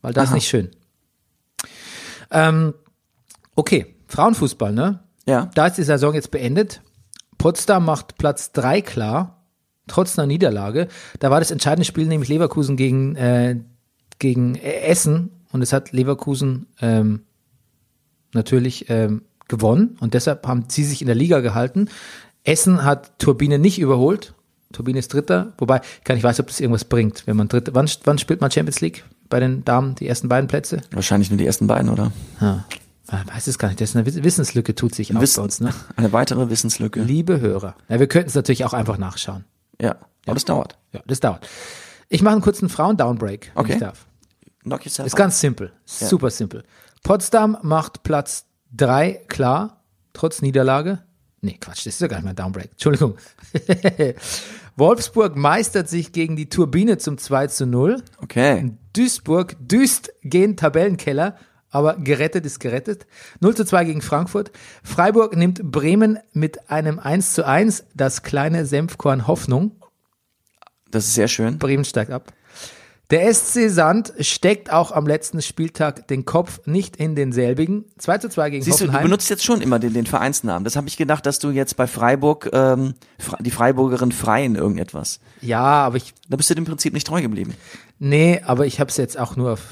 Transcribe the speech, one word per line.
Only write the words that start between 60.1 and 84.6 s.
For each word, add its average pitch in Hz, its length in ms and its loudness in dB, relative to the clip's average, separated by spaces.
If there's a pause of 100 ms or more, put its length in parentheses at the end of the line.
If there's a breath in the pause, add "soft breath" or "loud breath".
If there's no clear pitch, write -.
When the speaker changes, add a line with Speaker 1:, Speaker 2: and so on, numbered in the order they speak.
Speaker 1:
gen 185 320 2
Tabellenkeller, 165 800 0 (340 soft breath)
aber 151 280 0
gerettet 151 480 -2
ist - 160 -10
gerettet. 135 440 -6 (360 loud breath)
Null 214 140 4
zu 220 100 0
zwei 180 180 2
gegen 156 180 -4
Frankfurt. 175 500 -4 (320 loud breath)
Freiburg 214 520 2
nimmt 180 260 2 (100)
Bremen 202 460 2 (140)
mit 156 400 -4
einem 156 280 -2
eins 165 340 -2
zu - 120 0
eins. 196 380 2 (100)
Das 135 300 -2
kleine 151 420 -2
Senfkorn 139 600 -2
Hoffnung. 151 460 0 (1160)
Speaker 2:
Das 107 160 -2
ist 110 100 -2
sehr 117 120 4
schön. 117 320 -2
Speaker 1:
Bremen 139 240 0
steigt - 280 -4
ab. 127 200 -12 (800 loud breath)
Der 170 180 4
S - 260 2
C 233 160 4
Sand 175 520 2
steckt - 500 0
auch 165 200 2
am 151 140 -2
letzten 156 360 -2
Spieltag - 640 -4
den 131 180 -4
Kopf - 400 -2
nicht 180 300 -2
in 156 200 -2
denselbigen. 139 680 0 (120)
Zwei 180 200 0
zu 233 120 -6
zwei 151 200 -2
gegen 143 140 -6
Speaker 2:
Siehst 180 160 2
du, 196 60 0
Speaker 1:
Hoffenheim. 135 180 0
Speaker 2:
du 160 60 4
benutzt 202 200 0
jetzt 202 140 -4
schon 233 180 2
immer 123 160 2
den, 113 160 0
den 117 140 0
Vereinsnamen. 98 560 -2
Das 113 120 -6
habe 143 120 -4
ich - 100 -12
gedacht, 143 280 -2
dass 143 120 0
du 147 140 -2
jetzt 135 240 -2
bei 127 100 2
Freiburg, 139 680 0
ähm, 131 400 2 (260 soft breath)
Fra-, - 220 -10
die 120 100 -2
Freiburgerin 127 600 2
Freien 117 420 0
irgendetwas. 87 640 -4 (220 soft breath)